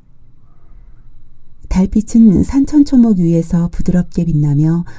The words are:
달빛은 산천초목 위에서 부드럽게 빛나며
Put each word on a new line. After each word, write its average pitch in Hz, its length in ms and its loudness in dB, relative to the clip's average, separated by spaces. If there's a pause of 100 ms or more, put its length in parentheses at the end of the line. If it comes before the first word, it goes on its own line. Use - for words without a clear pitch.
(1700)
달빛은 202 760 2
산천초목 269 800 2
위에서 170 480 0
부드럽게 175 560 -2
빛나며 156 600 0 (140)